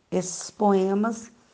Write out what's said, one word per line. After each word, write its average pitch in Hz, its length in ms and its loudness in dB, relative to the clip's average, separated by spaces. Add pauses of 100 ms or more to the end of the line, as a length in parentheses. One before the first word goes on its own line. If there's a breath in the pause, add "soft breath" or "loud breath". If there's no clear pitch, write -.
(100)
Esses 180 400 -4
poemas 202 800 0 (240 soft breath)